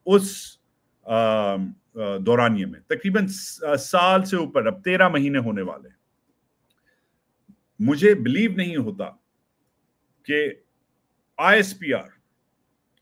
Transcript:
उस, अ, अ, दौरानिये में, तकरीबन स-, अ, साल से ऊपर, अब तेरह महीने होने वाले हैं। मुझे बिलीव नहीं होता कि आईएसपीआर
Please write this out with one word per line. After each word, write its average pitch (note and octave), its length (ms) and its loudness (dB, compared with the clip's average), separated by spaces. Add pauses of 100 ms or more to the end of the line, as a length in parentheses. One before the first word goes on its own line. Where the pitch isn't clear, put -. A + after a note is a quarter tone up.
उस, G3 540 0 (480)
अ, A2+ 60 -2 (840)
अ, G2+ 200 -6
दौरानिये A2+ 480 2
में, E2 160 -12
तकरीबन F#3+ 460 -2
स-, - 360 -14
अ, D3 120 -2
साल F#3 460 2
से F#3+ 160 -4
ऊपर, C#3 300 -2
अब G2+ 140 -4
तेरह F#3 280 2
महीने C#3 300 0
होने G#2+ 220 -4
वाले F2 280 -12
हैं। - 80 -20 (1800)
मुझे G#3 340 4
बिलीव F3 420 0
नहीं F3 200 -4
होता G2+ 280 -6 (1300)
कि D3 320 -4 (760)
आईएसपीआर F3+ 680 0 (920)